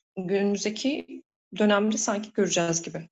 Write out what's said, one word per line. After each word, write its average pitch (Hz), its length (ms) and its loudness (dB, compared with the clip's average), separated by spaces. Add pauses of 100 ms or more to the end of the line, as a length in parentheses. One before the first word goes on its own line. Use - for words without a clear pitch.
(180)
günümüzdeki 202 1040 -2 (340)
dönemde 214 400 4
sanki 208 360 -4
göreceğiz 170 480 2
gibi. 165 300 -10